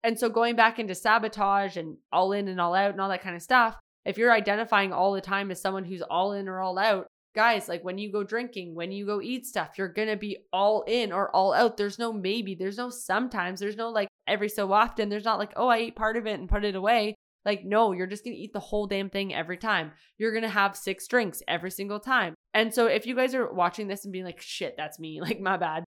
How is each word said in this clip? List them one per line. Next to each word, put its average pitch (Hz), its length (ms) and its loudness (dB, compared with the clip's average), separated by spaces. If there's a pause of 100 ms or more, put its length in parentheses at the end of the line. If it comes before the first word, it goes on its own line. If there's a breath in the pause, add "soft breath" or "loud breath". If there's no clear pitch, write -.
And 233 120 2
so 233 120 0
going 233 260 2
back 226 240 6
into 196 160 -4
sabotage 202 800 2
and 160 200 -8 (160)
all 185 180 4
in 202 160 0
and 185 140 -4
all 175 140 2
out 202 180 4
and 185 80 -6
all 196 80 0
that 185 140 -2
kind 185 120 -8
of 170 80 -10
stuff, 233 340 4 (280)
if 202 120 -2
you're 240 140 6
identifying 208 640 4
all 190 200 4
the 196 80 -2
time 196 300 -2
as 180 100 -6
someone 190 240 -2
who's 175 180 -8
all 185 280 0
in 202 160 -4
or 185 140 -6
all 185 180 -2
out, 202 300 2 (260)
guys, 214 340 4
like, 175 140 -6
when 185 160 -6
you 208 140 -6
go 208 100 -2
drinking, 196 540 -6
when 170 160 -6
you 202 120 -6
go 208 160 -2
eat 247 240 -6
stuff, - 320 -6
you're 190 120 -4
gonna 214 280 -2
be 202 220 -8 (140)
all 202 340 4
in 220 260 0
or 190 220 0
all 190 180 4
out. 226 240 4
There's 202 220 -4
no 233 140 -4
maybe, 196 420 -2
there's 190 240 -6
no 247 100 -6
sometimes, 202 720 -2
there's 202 180 -6
no, 226 140 -4
like, 214 180 0 (200)
every 208 200 0
so 202 240 0
often, 214 360 4
there's 208 160 -4
not, 214 160 0
like, 208 160 -4
"Oh, 247 100 2
I 233 120 4
ate 233 180 -6
part 220 200 0
of 226 80 -2
it 208 140 -4
and 180 100 -10
put 208 160 2
it 196 120 0
away." 214 400 2 (280)
Like, 202 200 -2
no, 214 260 4
you're 185 160 -2
just 208 180 -10
gonna 240 120 -8
eat 214 160 -12
the 202 80 -6
whole 208 260 -4
damn 196 240 -4
thing 196 240 -4
every 170 240 -6
time. 180 340 0 (260 soft breath)
You're 220 140 0
gonna 226 160 -2
have 196 280 2
six - 320 -6
drinks 226 400 0
every 170 240 -4
single 202 280 -8
time. 214 340 0 (200)
And 226 180 4
so 233 140 6
if 220 200 2
you 240 100 -2
guys 262 180 2
are 254 180 0
watching 180 360 0
this 196 160 -8
and 196 80 -10
being 185 120 -6
like, 170 160 -12
"Shit, - 360 -8
that's 151 240 -10
me," 156 200 -10
<laughs> - 0 -
like, 196 200 -4
my 190 160 0
bad. 165 280 -2 (140)